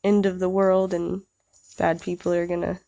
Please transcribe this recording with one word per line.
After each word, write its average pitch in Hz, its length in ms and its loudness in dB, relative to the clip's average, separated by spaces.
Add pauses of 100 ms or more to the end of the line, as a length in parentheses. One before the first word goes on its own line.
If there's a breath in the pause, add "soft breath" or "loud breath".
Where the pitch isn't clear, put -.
end 202 200 4
of 185 140 -2
the 185 80 0
world 190 460 2
and 175 300 -4 (540)
bad 175 240 0
people 175 320 -4
are 175 140 0
gonna 175 400 -4